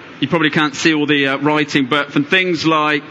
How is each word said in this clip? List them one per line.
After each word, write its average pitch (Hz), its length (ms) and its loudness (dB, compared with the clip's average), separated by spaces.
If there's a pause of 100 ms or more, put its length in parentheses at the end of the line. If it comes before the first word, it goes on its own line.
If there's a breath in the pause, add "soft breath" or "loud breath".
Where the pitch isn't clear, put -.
(200 loud breath)
you 135 80 -2
probably 156 240 2
can't 151 240 0
see 165 180 2
all 147 140 0
the, 143 200 2
uh, 135 100 -2
writing, 147 500 0
but 143 240 -2
from 143 140 0
things 180 420 0
like 151 440 0